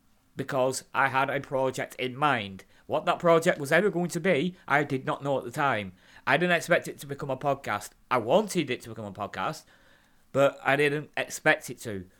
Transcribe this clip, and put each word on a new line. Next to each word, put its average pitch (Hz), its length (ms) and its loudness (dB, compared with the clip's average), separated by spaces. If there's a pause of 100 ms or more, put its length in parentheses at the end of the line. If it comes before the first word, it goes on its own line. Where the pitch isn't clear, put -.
(380)
because 131 560 -2
I 135 160 2
had 135 200 2
a 135 120 -2
project 131 540 -4
in 127 200 -4
mind. 117 480 0 (220)
What 156 220 -2
that 170 120 0
project 165 400 4
was 143 140 -2
ever 190 160 4
going 170 200 -2
to 170 120 -6
be, 175 340 0 (140)
I 147 140 4
did 135 220 -4
not 147 160 -4
know 139 160 -2
at - 60 -4
the 117 80 -10
time. 117 400 -2 (340)
I 139 120 4
didn't 175 180 2
expect 165 320 2
it - 120 -10
to 147 80 -14
become 139 240 -8
a 131 40 -2
podcast. 131 540 -4 (200)
I 123 100 4
wanted 156 500 2
it 123 140 -4
to 117 60 -16
become 110 160 -10
a 101 60 -8
podcast, 101 520 -6 (680)
but 135 300 4
I 139 120 2
didn't 147 420 0
expect - 540 0
it 120 120 -12
to. 98 220 -8 (140)